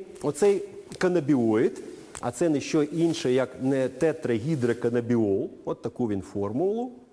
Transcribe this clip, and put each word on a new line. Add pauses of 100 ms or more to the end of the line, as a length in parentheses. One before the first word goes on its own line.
(220)
оцей (360)
канабіоїд, (400)
а
це
не
що
інше,
як (120)
не
тетрагідроканабіол, (160)
от
таку
він
формулу (220)